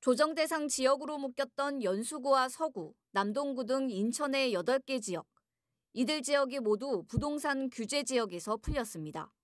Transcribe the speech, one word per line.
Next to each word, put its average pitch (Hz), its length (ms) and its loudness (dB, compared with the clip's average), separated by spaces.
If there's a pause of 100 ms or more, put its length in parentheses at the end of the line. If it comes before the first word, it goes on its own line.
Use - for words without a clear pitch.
조정 294 320 4
대상 311 320 0
지역으로 277 500 2
묶였던 277 680 -4
연수구와 262 640 2
서구, 247 440 -6 (200)
남동구 240 540 0
등 262 220 0
인천의 254 640 0
여덟 220 280 2
개 262 180 -2
지역. 180 300 -6 (640)
이들 277 300 0
지역이 277 360 2
모두 214 480 0
부동산 277 640 0
규제 254 320 -2
지역에서 220 540 -2
풀렸습니다. 160 720 -6 (140)